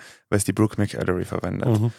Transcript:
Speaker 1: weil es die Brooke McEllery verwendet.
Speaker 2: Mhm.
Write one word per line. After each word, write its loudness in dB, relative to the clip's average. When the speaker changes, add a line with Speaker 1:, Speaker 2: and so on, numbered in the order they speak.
Speaker 1:
weil 2
es 0
die -2
Brooke 2
McEllery -2
verwendet. -4
Speaker 2:
Mhm. 0